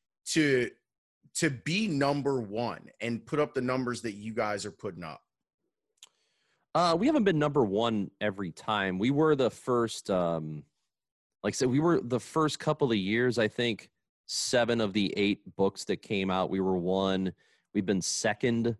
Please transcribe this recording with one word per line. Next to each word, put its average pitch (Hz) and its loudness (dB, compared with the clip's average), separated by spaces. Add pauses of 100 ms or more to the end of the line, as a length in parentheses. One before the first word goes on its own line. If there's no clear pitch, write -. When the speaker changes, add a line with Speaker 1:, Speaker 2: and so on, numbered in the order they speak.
(280)
Speaker 1:
to, 139 2 (640)
to 165 0
be 175 -2
number 139 0
one 107 -6 (100)
and 117 -4
put 147 -2
up 147 -2
the 131 0
numbers 123 -2
that 113 -6
you 107 -12
guys 104 -2
are 101 -8
putting 87 -10
up? 78 -12 (1500)
Speaker 2:
Uh, 170 4
we 226 2
haven't 302 4
been 180 4
number 147 2
one 107 0 (100)
every 98 -2
time. 95 -2
We 117 2
were 151 4
the 131 2
first, 117 -2
um, 80 -2 (800)
like 104 -2
I - -10
said, 127 0
we 131 2
were 165 2
the 120 -4
first 156 -2
couple 151 0
of 113 2
years, 113 0
I 110 2
think, 117 -4 (380)
seven 117 2
of 101 0
the 101 0
eight 101 2 (160)
books - 0
that 95 -4
came 95 -2
out, 92 0
we 98 -2
were 92 2
one. 95 0 (400)
We've 101 0
been 95 2
second 117 0